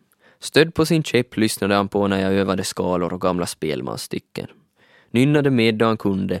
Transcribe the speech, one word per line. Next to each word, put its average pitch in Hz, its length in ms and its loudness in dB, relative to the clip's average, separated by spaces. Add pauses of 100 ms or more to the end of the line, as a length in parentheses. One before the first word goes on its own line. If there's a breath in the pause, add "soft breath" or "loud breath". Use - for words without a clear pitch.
(380 soft breath)
Stödd 160 360 2
på 160 120 2
sin 160 160 2
käpp - 340 -2
lyssnade 104 380 0
han 101 140 2
på 101 200 0
när 98 120 0
jag 95 120 0
övade 98 320 0
skalor 90 480 -2
och 90 80 -8
gamla 90 260 -2
spelmansstycken. - 1000 -8 (640 soft breath)
Nynnade 143 400 2
med 113 240 4
då 110 100 0
han 113 120 2
kunde 95 440 -2